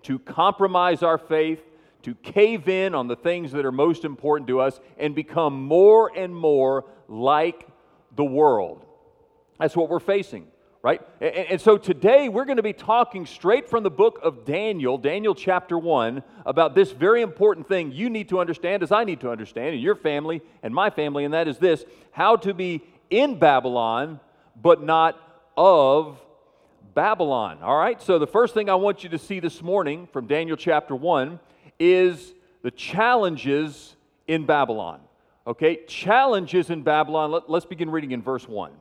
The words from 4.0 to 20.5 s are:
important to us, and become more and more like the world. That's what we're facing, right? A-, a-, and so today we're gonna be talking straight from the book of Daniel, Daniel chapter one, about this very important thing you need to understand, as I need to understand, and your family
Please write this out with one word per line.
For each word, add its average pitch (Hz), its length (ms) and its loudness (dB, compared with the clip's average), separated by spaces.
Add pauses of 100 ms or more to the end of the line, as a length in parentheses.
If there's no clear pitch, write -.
important 143 440 -2
to 127 100 0
us, 131 220 -2 (180)
and 147 160 -4
become 151 480 -4
more 196 540 6
and 180 180 -8
more 135 520 0 (200)
like 147 640 -2 (480)
the 143 80 -2
world. 127 600 0 (760)
That's 156 160 -2
what 165 120 0
we're 170 120 -2
facing, 185 480 -4 (340)
right? 127 180 0 (200)
A-, - 40 -6
a-, 165 280 -4
and 180 80 -2
so 214 180 6
today 214 500 4
we're 233 180 -4
gonna 247 180 -2
be 208 80 -4
talking 220 540 -2
straight 220 420 0
from 226 160 -2
the 190 80 0
book 220 320 2
of 127 200 -4
Daniel, 151 540 -2
Daniel 180 380 -2
chapter 180 420 -2
one, 135 460 -2 (200)
about 139 300 0
this 190 160 4
very 202 320 2
important 190 460 0
thing 170 240 -2
you 214 180 -6
need 220 200 -8
to 185 100 0
understand, 175 420 -4
as 160 80 -6
I 214 140 2
need 185 160 -6
to 123 100 -6
understand, 117 440 -8
and 117 60 -6
your 190 140 0
family 156 480 -4 (220)